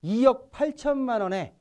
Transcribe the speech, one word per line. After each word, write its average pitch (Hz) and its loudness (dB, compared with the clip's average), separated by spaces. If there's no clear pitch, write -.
이억 240 2
팔천만 269 -2
원에 185 -4